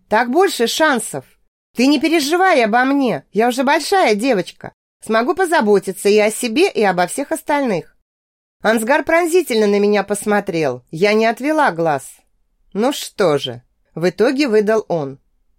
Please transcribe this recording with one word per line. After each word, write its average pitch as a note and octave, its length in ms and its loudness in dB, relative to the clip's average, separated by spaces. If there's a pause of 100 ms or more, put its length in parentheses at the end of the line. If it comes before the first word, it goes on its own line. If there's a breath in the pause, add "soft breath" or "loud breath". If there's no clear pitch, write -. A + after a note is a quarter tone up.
так A#3+ 220 0
больше D#4 360 2
шансов. A#3+ 580 -2 (500)
Ты B3+ 120 2
не D4 120 4
переживай D#4+ 640 2
обо A3+ 220 2
мне, C4 460 -2
я A3 180 2
уже B3+ 140 -2
большая D4 520 2
девочка. G#3 580 -4 (300)
Смогу A#3+ 320 0
позаботиться G#3+ 760 0
и G#3 80 4
о G#3+ 140 2
себе, A3+ 380 -2
и - 120 -2
обо F3+ 260 2
всех - 240 -8
остальных». C#4 680 -4 (640)
Ансгар A3+ 420 0
пронзительно D#4+ 640 2
на G3+ 120 2
меня G#3 240 2
посмотрел, G3 880 -2
я G3 220 0
не A3 120 2
отвела B3 460 0
глаз. D#3+ 380 -2 (600)
«Ну A#3 220 -2
что D#3+ 440 -2
же», B2+ 260 -10 (320)
в D#3+ 140 -2
итоге C4+ 380 0
выдал G#3+ 400 0
он. C#3 320 -6 (400)